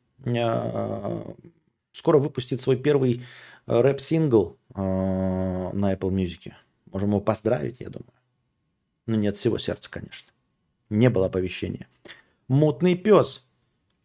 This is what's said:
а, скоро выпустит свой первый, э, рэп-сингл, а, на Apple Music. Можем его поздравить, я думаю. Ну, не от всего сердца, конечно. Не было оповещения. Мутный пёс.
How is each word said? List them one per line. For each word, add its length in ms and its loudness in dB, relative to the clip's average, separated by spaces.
а, 1120 -4
скоро 260 2
выпустит 440 -2
свой 160 2
первый, 460 0
э, 140 2
рэп-сингл, 760 2
а, 1000 -2
на 200 0
Apple 180 -2
Music. 420 -4
Можем 180 -2
его 120 2
поздравить, 580 -2
я 100 -12
думаю. 220 -16
Ну, 100 -2
не 120 2
от 80 0
всего 220 0
сердца, 340 -6
конечно. 400 -14
Не 200 4
было 180 2
оповещения. 600 -4
Мутный 480 2
пёс. 520 4